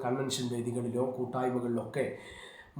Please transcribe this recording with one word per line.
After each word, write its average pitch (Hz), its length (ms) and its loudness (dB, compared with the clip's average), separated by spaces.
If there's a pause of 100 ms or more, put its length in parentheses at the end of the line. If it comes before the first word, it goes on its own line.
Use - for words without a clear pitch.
കൺവെൻഷൻ 127 500 2
വേദികളിലോ 120 500 2 (120)
കൂട്ടായ്മകളിലൊക്കെ 123 880 2 (760)